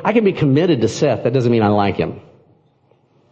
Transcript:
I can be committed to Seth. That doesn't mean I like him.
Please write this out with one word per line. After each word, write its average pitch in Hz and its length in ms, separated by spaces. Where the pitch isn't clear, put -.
I 202 80
can 226 100
be 196 80
committed 151 480
to 110 80
Seth. 127 380
That 123 80
doesn't 123 180
mean 113 120
I 101 40
like 101 300
him. - 240